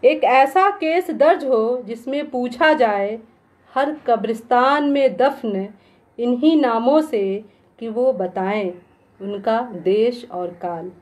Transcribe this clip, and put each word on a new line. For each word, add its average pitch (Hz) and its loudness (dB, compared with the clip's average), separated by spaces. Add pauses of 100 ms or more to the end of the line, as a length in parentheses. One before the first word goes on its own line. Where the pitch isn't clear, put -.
एक 302 4
ऐसा 294 4
केस 339 -2
दर्ज 294 2
हो 247 0
जिसमें 269 -8
पूछा 247 2
जाए 214 0 (560)
हर 294 -2 (100)
कब्रिस्तान 226 2
में 277 2
दफन 208 -2 (500)
इन्हीं 247 2
नामों 247 2
से 208 -4 (340)
कि 226 -10
वो 247 0
बताएं 190 -4 (480)
उनका 202 -4
देश 220 -2
और 180 -8
काल। 175 -10